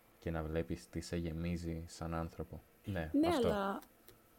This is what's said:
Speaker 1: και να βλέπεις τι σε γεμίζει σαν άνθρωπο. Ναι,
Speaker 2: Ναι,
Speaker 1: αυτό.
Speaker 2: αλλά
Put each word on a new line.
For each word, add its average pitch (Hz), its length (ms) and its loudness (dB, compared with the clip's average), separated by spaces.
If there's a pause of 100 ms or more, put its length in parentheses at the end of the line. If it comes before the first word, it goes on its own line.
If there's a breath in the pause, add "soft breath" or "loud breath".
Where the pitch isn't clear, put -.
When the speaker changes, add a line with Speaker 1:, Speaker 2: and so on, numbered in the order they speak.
(180 soft breath)
Speaker 1:
και - 120 -4
να 80 120 0
βλέπεις 82 460 0
τι 85 120 -4
σε - 160 -4
γεμίζει 85 680 0
σαν 85 280 -4
άνθρωπο. 82 480 -4 (220)
Ναι, 87 280 0
Speaker 2:
Ναι, 294 160 6
Speaker 1:
αυτό. 294 200 4
Speaker 2:
αλλά 196 320 2 (580)